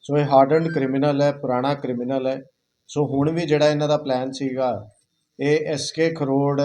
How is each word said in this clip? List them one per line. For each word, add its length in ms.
ਸੋ 160
ਇਹ 60
ਹਾਰਡਨਡ 440
ਕ੍ਰਿਮੀਨਲ 540
ਹੈ, 100
ਪੁਰਾਣਾ 420
ਕ੍ਰਿਮੀਨਲ 520
ਹੈ। 160
ਸੋ 180
ਹੁਣ 260
ਵੀ 140
ਜਿਹੜਾ 220
ਇਹਨਾਂ 200
ਦਾ 80
ਪਲਾਨ 360
ਸੀਗਾ, 560
ਇਹ 260
ਐਸ 260
ਕੇ 180
ਖਰੋੜ 540